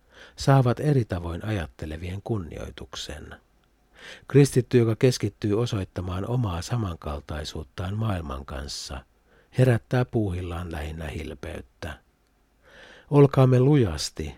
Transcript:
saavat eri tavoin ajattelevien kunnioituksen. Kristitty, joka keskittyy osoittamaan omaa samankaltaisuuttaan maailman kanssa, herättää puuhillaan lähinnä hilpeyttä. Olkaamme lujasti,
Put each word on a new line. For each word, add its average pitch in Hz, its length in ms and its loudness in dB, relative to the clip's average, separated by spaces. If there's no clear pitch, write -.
saavat 131 440 4
eri 135 260 2
tavoin 85 400 -6
ajattelevien 87 760 -6
kunnioituksen. - 1120 -8
Kristitty, 131 500 6
joka 113 180 4
keskittyy 110 680 2
osoittamaan 95 680 -4
omaa 113 340 -2
samankaltaisuuttaan 82 1400 -6
maailman 80 480 -4
kanssa, 69 560 -10
herättää 127 480 2
puuhillaan 90 680 -4
lähinnä 78 360 -8
hilpeyttä. 76 920 -12
Olkaamme 135 500 6
lujasti, 98 800 2